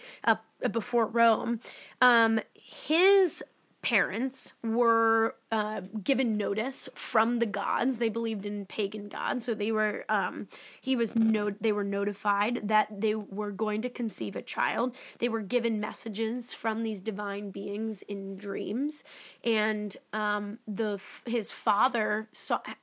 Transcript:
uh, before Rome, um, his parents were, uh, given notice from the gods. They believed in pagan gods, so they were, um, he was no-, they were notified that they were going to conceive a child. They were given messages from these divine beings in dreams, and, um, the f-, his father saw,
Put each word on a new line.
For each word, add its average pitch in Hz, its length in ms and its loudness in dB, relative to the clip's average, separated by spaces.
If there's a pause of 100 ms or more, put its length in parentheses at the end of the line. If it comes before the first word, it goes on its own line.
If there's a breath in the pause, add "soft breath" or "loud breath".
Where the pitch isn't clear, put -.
(240 loud breath)
uh, 220 120 4 (360)
before 226 340 0
Rome, 226 540 2 (420 loud breath)
um, 226 380 6 (140)
his 370 920 4 (380)
parents 214 720 -2 (100)
were, 226 720 4 (160)
uh, 214 300 -2 (220)
given 233 340 2
notice 208 560 -2
from 233 460 2
the 233 80 4
gods. 202 500 0
They 226 120 0
believed 220 360 -4
in 208 220 -4
pagan 208 420 -4
gods, 233 340 -2
so 240 120 -2
they 208 160 -2
were, 214 360 0
um, 202 400 -2 (320 loud breath)
he 262 160 0
was 233 200 0
no-, 220 340 4 (100)
they 226 140 2
were 208 100 0
notified 202 880 0
that 214 320 2
they 214 140 2
were 208 360 -6
going 208 300 -2
to 247 80 -2
conceive 214 460 -4
a - 80 -4
child. - 520 -2 (220 loud breath)
They 233 120 0
were 220 120 -2
given 220 380 0
messages 220 760 -4
from 226 300 -4
these 214 180 -4
divine 202 480 -6
beings 208 540 -6
in 196 340 -8
dreams, 208 680 -4 (400 loud breath)
and, 214 540 0 (160)
um, 208 540 -2
the 214 260 -2
f-, - 320 -10
his 233 260 -2
father 214 800 2
saw, - 280 -2 (240)